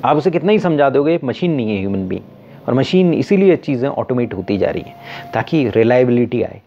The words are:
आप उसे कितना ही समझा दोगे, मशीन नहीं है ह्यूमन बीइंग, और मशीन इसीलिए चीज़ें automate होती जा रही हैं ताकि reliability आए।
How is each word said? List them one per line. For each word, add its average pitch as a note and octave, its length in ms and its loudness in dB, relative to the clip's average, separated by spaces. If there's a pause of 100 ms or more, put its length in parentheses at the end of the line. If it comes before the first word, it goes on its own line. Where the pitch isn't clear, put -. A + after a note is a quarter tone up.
आप C#3 120 2
उसे D3+ 140 2
कितना F3 220 0
ही G#3+ 60 4
समझा D3 320 2
दोगे, D3+ 340 2
मशीन D3 280 -2
नहीं A2+ 200 -2
है G2+ 60 -2
ह्यूमन F#2+ 300 -4
बीइंग, F#2+ 160 -8 (440)
और A#2+ 60 0
मशीन E3+ 400 2
इसीलिए F#3+ 420 2
चीज़ें C3+ 320 -4
automate A#2+ 460 -4
होती F#2+ 240 -4
जा F#2 120 0
रही E2+ 120 -6
हैं - 140 -18 (360)
ताकि C3 360 0
reliability A#2+ 760 2
आए। - 240 -8